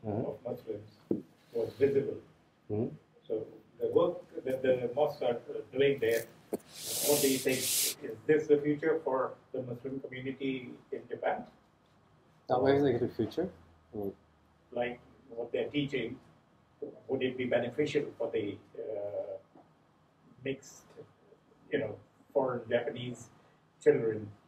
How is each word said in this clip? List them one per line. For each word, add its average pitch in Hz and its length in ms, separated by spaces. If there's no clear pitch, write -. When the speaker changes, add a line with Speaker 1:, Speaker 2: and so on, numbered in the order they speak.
Speaker 1:
Uh-huh. 117 220
Speaker 2:
of - 140
Muslims 107 480
was 113 200
visible. - 440
Speaker 1:
Mm-hmm. 110 160
Speaker 2:
So 110 180
the 120 80
work 175 300
that 131 180
the 123 320
mosques 147 260
are 120 160
doing 135 280
there, 113 240
what 143 140
do 139 80
you 131 80
think? 127 220
Is - 680
this 151 220
the 147 100
future 147 460
for 131 300
the 131 100
Muslim 127 360
community 131 720
in 117 180
Japan? - 340
Speaker 1:
Uh, 127 100
where 135 160
is, 143 80
like, 120 160
the 117 80
future? 151 420
Mm. 101 160
Speaker 2:
Like, 120 280
what 117 220
they're 123 180
teaching, 135 480
would 131 160
it 127 140
be 127 80
beneficial 127 600
for 113 140
the, 101 260
uh, 104 600
mixed, - 400
you - 80
know, 107 160
foreign 123 360
Japanese 123 600
children? 113 440